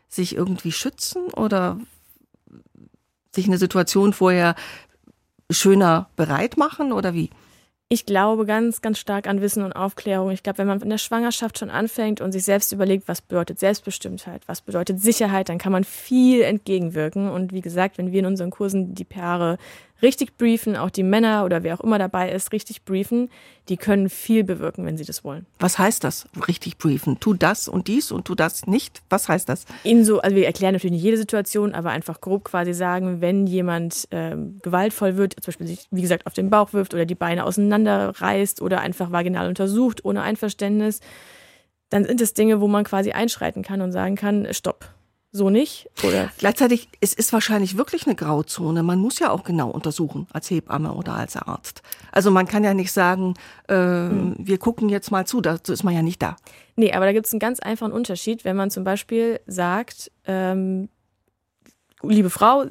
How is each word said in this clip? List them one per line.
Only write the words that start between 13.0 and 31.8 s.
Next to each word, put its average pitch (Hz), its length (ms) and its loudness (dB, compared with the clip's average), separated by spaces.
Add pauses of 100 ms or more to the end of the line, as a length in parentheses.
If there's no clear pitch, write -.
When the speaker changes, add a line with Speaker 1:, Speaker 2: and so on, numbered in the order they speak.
Speaker 2:
was 175 140 -6
bedeutet 175 380 -4
Selbstbestimmtheit, 190 880 -4
was - 140 -10
bedeutet 185 380 -4
Sicherheit, 196 500 2
dann 170 100 -4
kann 196 120 -2
man 190 120 2
viel 254 580 4
entgegenwirken. 180 880 0
Und 180 240 -4
wie 185 80 -6
gesagt, 180 380 -2
wenn 180 120 -4
wir 190 100 2
in 185 40 2
unseren 185 240 -2
Kursen 190 460 -2
die 180 100 -10
Paare 175 540 -2 (420)
richtig 262 360 4
briefen, 226 380 2
auch 170 140 -2
die 190 140 -2
Männer 214 420 4
oder 175 180 0
wer 165 100 -2
auch 180 60 -6
immer 220 180 2
dabei 185 320 0
ist, - 220 -4
richtig - 320 -8
briefen, 220 460 -2 (400)
die 180 80 -2
können 202 320 2
viel 220 340 2
bewirken, 175 420 -6
wenn 160 120 -4
sie 151 80 -10
das - 180 -12
wollen. 147 220 -12 (120)
Speaker 1:
Was 180 220 0
heißt 196 240 2
das, - 240 -4 (220)
richtig - 280 -6
briefen? 143 440 0
Tu 214 120 4
das 180 360 0
und 185 180 -4
dies 240 240 0
und 190 140 -6
tu 180 100 -6
das - 320 -2
nicht? - 420 -2
Was 196 200 0
heißt 180 180 0
das? - 180 -4 (200)
Speaker 2:
Ihnen 233 180 8
so, 208 160 4
also 196 160 2
wir 190 100 6
erklären 190 280 2
natürlich 180 180 0
nicht 165 100 -2
jede 220 160 4
Situation, 208 560 -2
aber 165 180 -4